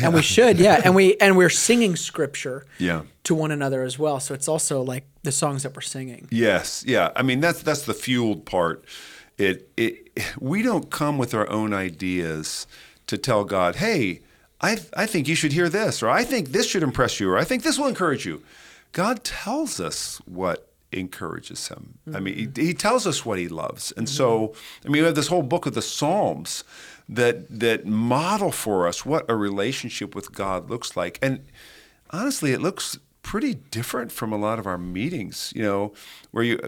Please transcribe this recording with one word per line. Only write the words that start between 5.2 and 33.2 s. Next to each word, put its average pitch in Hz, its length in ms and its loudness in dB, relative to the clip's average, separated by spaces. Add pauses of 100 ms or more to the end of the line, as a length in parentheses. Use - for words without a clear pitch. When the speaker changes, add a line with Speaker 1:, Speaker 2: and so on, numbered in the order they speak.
Speaker 1:
the 143 100 -4
songs 139 320 -2
that 139 120 -10
we're - 60 -12
singing. 131 500 -10
Speaker 2:
Yes, 107 560 2
yeah. 95 280 4
I - 60 0
mean, 131 200 2
that's, 165 200 0
that's 147 220 -2
the 110 100 -4
fueled 120 520 -2
part. 85 380 0 (540)
It, 95 400 0
it, 110 320 -2 (280)
we 139 260 -2
don't 170 260 0
come 147 280 -2
with 123 160 -2
our 107 160 0
own 107 240 0
ideas 90 960 -4 (400)
to 110 100 -4
tell 107 280 2
God, 90 320 0
"Hey, 135 420 0 (400)
I, 214 200 0 (180)
I 190 80 0
think 160 240 -2
you 165 60 2
should 151 180 0
hear 175 160 2
this," 190 340 -2
or, 110 60 2
"I 185 160 4
think 196 260 -2
this 226 160 0
should 180 160 0
impress 123 380 0
you," 95 80 2
or, 92 80 4
"I 147 80 2
think 247 180 -2
this 233 160 0
will 285 80 0
encourage 175 380 -2
you." 80 180 -8 (480)
God 214 320 -2
tells 269 560 -6
us - 460 -8
what 90 420 -4 (240)
encourages 87 760 -8
him. - 320 -16 (140)
I 98 60 -6
mean, 95 160 -4
he, 107 120 -6
Speaker 1:
Mm-hmm. 131 200 -6
Speaker 2:
he 175 60 -2
tells 226 340 0
us 147 180 -4
what 107 140 -2
he 87 80 -4
loves. - 500 -8
And 110 100 -4
Speaker 1:
Mm-hmm. 139 80 -6
Speaker 2:
so, 113 380 2 (320)
I - 40 -6
mean, 147 120 2
we 160 60 4
have 160 80 2
this 139 120 0
whole 175 160 2
book 151 220 -2
of 135 80 -2
the 110 80 -2
Psalms 143 840 -2 (440)
that, 113 520 0
that 113 260 2
model 135 680 0
for 95 360 0
us - 180 -4
what 147 240 -2
a 117 60 2
relationship 104 800 -4
with 98 160 -10
God 95 380 -6
looks - 280 -8
like. 87 240 -6
And 135 240 -4 (680)
honestly, 196 400 -2
it 127 100 0
looks - 360 -4 (240)